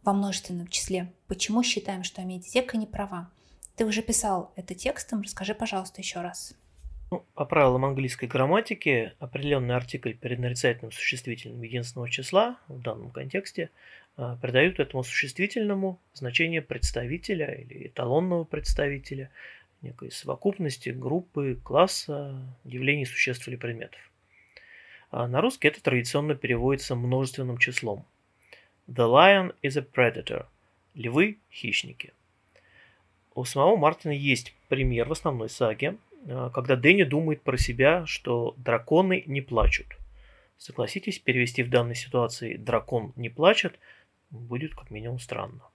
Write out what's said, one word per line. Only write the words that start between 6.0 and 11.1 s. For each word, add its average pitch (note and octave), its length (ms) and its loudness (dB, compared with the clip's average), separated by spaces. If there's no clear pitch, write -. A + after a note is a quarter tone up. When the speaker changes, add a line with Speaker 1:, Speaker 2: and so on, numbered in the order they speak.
Speaker 1:
еще F#3 220 -8
раз. - 340 -12
Speaker 2:
Ну, - 120 -6
по D3 100 -2
правилам C3 400 6
английской C3+ 400 -2
грамматики, C3+ 960 2
определенный C3+ 560 0
артикль B2 380 -4
перед B2 260 -6
нарицательным A#2+ 500 0
существительным A#2+ 720 -8